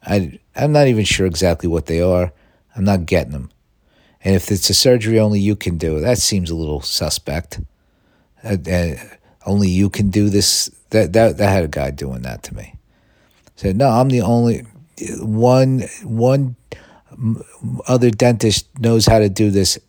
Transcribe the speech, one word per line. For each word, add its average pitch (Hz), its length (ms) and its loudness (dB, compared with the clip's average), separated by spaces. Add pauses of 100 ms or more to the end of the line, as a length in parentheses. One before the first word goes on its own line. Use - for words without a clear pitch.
I, 92 360 -2 (160)
I'm 147 160 0
not 147 160 4
even 107 180 2
sure 95 220 0
exactly 85 420 -2
what 82 160 -2
they 82 160 -2
are. 90 320 0 (420)
I'm 95 100 -2
not 98 200 0
getting 78 280 -2
them. 67 180 -12 (720)
And 98 120 2
if 90 160 0
it's 98 200 0
a - 20 -2
surgery 113 460 2
only 104 200 2
you 101 160 0
can 87 220 -6
do, 78 220 -4
that 82 180 0
seems 90 320 -2
a 85 60 -4
little 76 260 -6
suspect. - 760 -8 (840)
Uh, 104 140 -4 (120)
uh, 87 260 -2 (500)
only 101 240 0
you 95 200 2
can 101 200 0
do 104 200 2
this. - 400 0 (200)
That, 98 240 2
that, 113 240 4
that 101 120 2
had 95 140 2
a 76 60 -4
guy 73 220 -4
doing 65 320 -10
that 60 200 -12
to - 120 -14
me. 52 200 -16 (800)
Said, 98 220 -2
"No, 135 120 4
I'm 123 200 4
the 123 120 2
only, 117 440 0 (540)
one, 123 640 2 (200)
one 123 520 0 (560)
m-, 113 300 -4 (460)
other 123 220 2
dentist 113 580 0 (120)
knows 113 260 2
how 113 140 6
to 104 100 4
do 104 200 0
this. 98 280 0 (120)